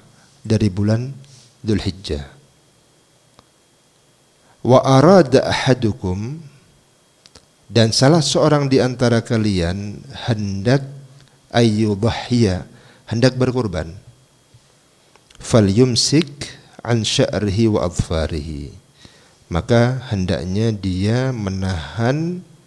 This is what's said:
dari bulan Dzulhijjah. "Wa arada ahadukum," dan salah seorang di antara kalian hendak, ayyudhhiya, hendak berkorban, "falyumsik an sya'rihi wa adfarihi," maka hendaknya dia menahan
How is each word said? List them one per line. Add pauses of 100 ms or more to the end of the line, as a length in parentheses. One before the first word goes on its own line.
(440)
dari
bulan (540)
Dzulhijjah. (2250)
"Wa
arada
ahadukum," (1300)
dan
salah
seorang
di
antara
kalian (240)
hendak, (640)
ayyudhhiya, (400)
hendak
berkorban, (1500)
"falyumsik (520)
an
sya'rihi
wa
adfarihi," (800)
maka
hendaknya
dia
menahan (260)